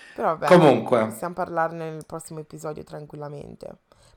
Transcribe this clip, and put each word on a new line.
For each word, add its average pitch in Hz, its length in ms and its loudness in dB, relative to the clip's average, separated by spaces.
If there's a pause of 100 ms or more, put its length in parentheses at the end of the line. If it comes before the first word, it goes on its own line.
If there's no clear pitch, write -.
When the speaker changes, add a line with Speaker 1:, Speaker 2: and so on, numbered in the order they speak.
(160)
Speaker 1:
Però 214 220 -2
vabbè, 156 80 -6
Speaker 2:
Comunque. 131 640 6
Speaker 1:
possiamo 175 260 -10
parlarne 165 580 -4
nel 156 140 -14
prossimo 160 340 -14
episodio 156 440 -14
tranquillamente. 147 840 -16 (500)